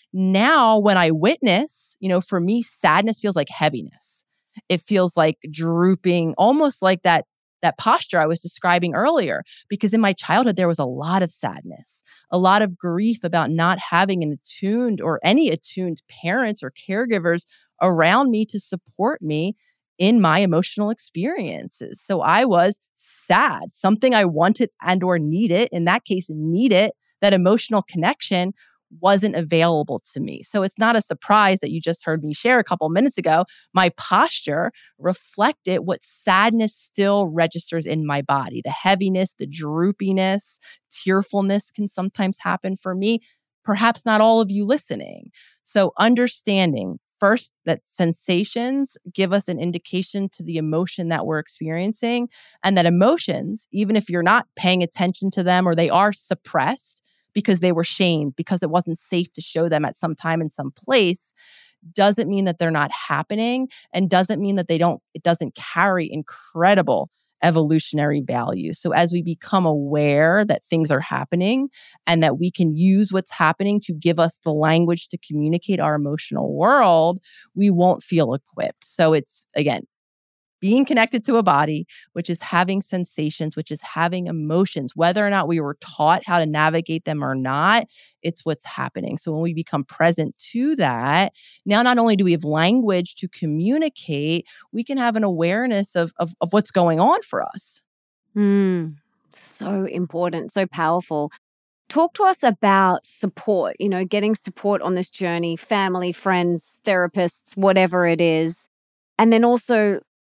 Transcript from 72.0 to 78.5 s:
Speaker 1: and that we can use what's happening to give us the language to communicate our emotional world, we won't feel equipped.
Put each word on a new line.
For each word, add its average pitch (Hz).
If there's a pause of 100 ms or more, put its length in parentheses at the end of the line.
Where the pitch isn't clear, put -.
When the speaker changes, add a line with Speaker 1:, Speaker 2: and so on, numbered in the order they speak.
Speaker 1:
and 165
that 151
we 165
can 160
use 190
what's 190
happening 202
to -
give 165
us 165
the 160
language 165
to 180
communicate 165
our 156
emotional 147
world, 180 (380)
we 202
won't 180
feel 151
equipped. -